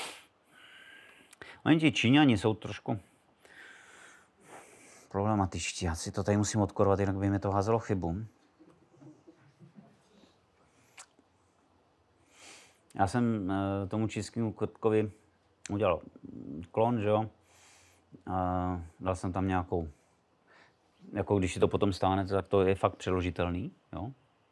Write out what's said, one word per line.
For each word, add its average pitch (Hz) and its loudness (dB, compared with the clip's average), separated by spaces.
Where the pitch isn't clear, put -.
Oni 156 6
ti 147 4
Číňani 131 6
jsou 110 2
trošku 104 -8
problematičtí. 98 -2
Já 82 0
si - -8
to 98 -4
tady 104 2
musím 104 2
odkorovat, 98 2
jinak 98 0
by 98 0
mi 98 2
to 98 -2
házelo 101 2
chybu. 95 -4
Já 98 2
jsem, 113 0
eh, 98 -2
tomu 107 -2
čínskému 110 -4
krtkovi 107 0
udělal 101 0
klon, 113 2
že 104 0
jo? 107 2
A 90 -2
dal 92 -2
jsem 92 -4
tam 95 -2
nějakou, 90 -2
jako 101 0
když 92 0
si 95 -8
to 101 6
potom 98 0
stáhnete, 95 0
tak 95 -2
to 98 4
je 95 4
fakt 95 0
přeložitelný, 90 -2
jo? 101 -8